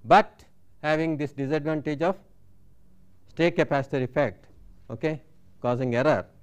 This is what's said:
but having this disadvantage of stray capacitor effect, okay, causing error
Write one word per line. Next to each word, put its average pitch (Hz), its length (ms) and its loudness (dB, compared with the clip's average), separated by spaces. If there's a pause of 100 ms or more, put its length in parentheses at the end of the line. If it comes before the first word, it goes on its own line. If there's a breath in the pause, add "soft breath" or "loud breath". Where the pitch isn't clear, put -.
but - 400 4 (400)
having 156 320 0
this 143 160 -6
disadvantage 147 680 -4
of 185 160 0 (1120)
stray 170 220 0
capacitor 143 500 -2
effect, 123 460 -2 (420)
okay, 151 320 -6 (400)
causing 123 360 -2
error 131 300 2 (160)